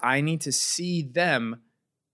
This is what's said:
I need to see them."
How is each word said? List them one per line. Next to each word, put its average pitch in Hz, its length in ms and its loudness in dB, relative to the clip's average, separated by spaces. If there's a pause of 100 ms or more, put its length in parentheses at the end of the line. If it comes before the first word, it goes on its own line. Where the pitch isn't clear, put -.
I 131 180 2
need 156 200 0
to 139 100 -4
see 175 500 -2
them." 127 600 0 (520)